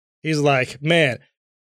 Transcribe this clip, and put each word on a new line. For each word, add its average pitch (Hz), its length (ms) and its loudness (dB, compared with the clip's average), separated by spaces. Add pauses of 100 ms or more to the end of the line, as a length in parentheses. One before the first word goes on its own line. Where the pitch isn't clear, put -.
(240)
He's 156 160 -4
like, 135 420 0
"Man, 151 360 2 (580)